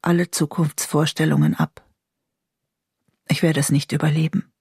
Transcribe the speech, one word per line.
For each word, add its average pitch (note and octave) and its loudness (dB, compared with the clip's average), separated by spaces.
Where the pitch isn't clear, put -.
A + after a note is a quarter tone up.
alle F3 0
Zukunftsvorstellungen D3+ 0
ab. - -6
Ich - 0
werde E3 2
es F3 -2
nicht F3 0
überleben. D#3 0